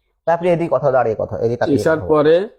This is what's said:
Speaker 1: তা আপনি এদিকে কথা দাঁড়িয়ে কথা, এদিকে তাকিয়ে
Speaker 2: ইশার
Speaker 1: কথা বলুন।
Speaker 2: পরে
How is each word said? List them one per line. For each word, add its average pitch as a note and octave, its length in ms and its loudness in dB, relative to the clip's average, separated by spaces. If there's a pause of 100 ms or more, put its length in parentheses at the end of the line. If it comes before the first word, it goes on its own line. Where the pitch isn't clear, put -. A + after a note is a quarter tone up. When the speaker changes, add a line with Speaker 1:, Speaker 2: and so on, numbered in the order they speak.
(260)
Speaker 1:
তা E3 80 2
আপনি F3 160 0
এদিকে E3+ 200 0
কথা C3 200 0
দাঁড়িয়ে A#2 280 0
কথা, - 200 -6
এদিকে A#2 180 -2
তাকিয়ে A#2+ 200 0
Speaker 2:
ইশার D#3+ 200 0
Speaker 1:
কথা - 100 -6
বলুন। D3+ 160 2
Speaker 2:
পরে E3+ 260 2 (100)